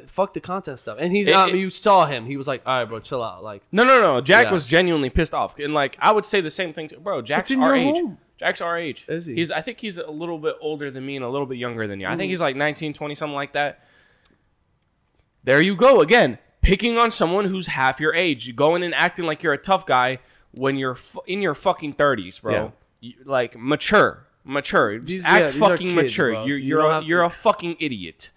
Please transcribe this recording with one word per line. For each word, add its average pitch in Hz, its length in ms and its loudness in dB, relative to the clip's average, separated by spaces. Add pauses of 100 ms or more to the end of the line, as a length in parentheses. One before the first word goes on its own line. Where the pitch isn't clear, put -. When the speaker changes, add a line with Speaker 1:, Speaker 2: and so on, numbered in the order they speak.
Speaker 1:
fuck 196 260 -4
the 170 60 -8
content 175 400 -10
stuff. 110 220 -12
And 175 100 -2
he's 202 160 2
Speaker 2:
It, - 40 4
Speaker 1:
not, 185 180 6
Speaker 2:
it 190 80 0
Speaker 1:
you 190 120 -2
saw 190 360 4
him. 131 220 -6
He 139 100 -8
was 135 100 -8
like, 131 180 -6
"All 131 140 0
right, 120 60 -2
bro, 110 160 -12
chill 127 200 -6
out." 95 220 -10
Like, 104 180 -14 (120)
Speaker 2:
No, 208 100 4
no, 254 160 8
no. 151 220 4
Jack 190 240 6
Speaker 1:
Yeah. 214 80 0
Speaker 2:
was 156 120 0
genuinely 160 440 2
pissed 160 240 -2
off. 123 260 -4
And, 147 140 -6
like, 139 260 0
I 190 140 4
would 214 120 2
say 208 140 -2
the 160 100 -4
same 175 220 -6
thing 156 160 -12
to, - 100 -20
bro, 170 240 -4
Jack's 147 300 -2
Speaker 1:
It's 269 60 0
in 262 40 2
Speaker 2:
our 269 140 4
Speaker 1:
your 262 140 2
Speaker 2:
age. 302 120 0
Speaker 1:
home. 240 160 -6 (220)
Speaker 2:
Jack's 180 220 -4
our 170 160 -4
age. 160 320 -8
Speaker 1:
Is 170 160 -8
he? 139 100 -10
Speaker 2:
He's, 165 160 -2
I 156 100 -4
think 233 200 -12
he's 202 160 -10
a 156 120 -10
little 165 280 -8
bit 151 240 -4
older 151 280 -6
than 131 160 -12
me 139 120 -10
and 131 80 -8
a 120 40 -6
little 139 160 -4
bit 127 120 -10
younger 117 300 -6
than 98 120 -8
you. 95 80 -6
I 98 40 -2
think 160 100 -4
Speaker 1:
Mm-hmm. 190 80 -4
Speaker 2:
he's, 180 120 -4
like, 139 140 -2
nineteen, 147 380 -4
twenty, 147 220 -10
something 151 200 -8
like 143 160 -8
that. 143 320 -4 (1600)
There 135 180 4
you 190 140 2
go 233 260 8
again. 156 360 4 (240)
Picking 214 360 2
on 233 140 2
someone 185 340 0
who's 185 220 -4
half 135 320 -2
your 156 140 0
age, 135 420 -2
going 160 280 2
and 170 120 -6
acting 170 300 -2
like 156 180 -6
you're 160 100 0
a - 40 -2
tough 190 280 -2
guy 127 340 2 (320)
when 135 260 -2
you're 131 180 -4
fu-, - 320 -18
in 202 140 -4
your 175 120 0
fucking 156 400 -4
thirties, 117 460 -2
bro. 107 140 -4
Speaker 1:
Yeah. 107 160 -2 (320)
Speaker 2:
You, 120 120 -20 (120)
like, 127 320 -2
mature, 143 720 0 (180)
mature. 135 540 0
Speaker 1:
These, 175 260 -8
Speaker 2:
Act 180 140 6
Speaker 1:
yeah, 170 80 4
these 131 100 -4
are 196 140 4
Speaker 2:
fucking 180 160 -2
Speaker 1:
kids, 175 80 -2
Speaker 2:
mature. 135 360 2
Speaker 1:
bro. 110 140 -6
Speaker 2:
You're, 139 120 -4
Speaker 1:
You 135 100 -8
Speaker 2:
you're 156 140 2
Speaker 1:
don't 156 100 4
Speaker 2:
a, - 40 2
Speaker 1:
have 156 80 -4
Speaker 2:
you're 160 180 0
Speaker 1:
to 170 40 4
Speaker 2:
a 175 40 -2
fucking 175 520 -2
idiot. 104 560 -10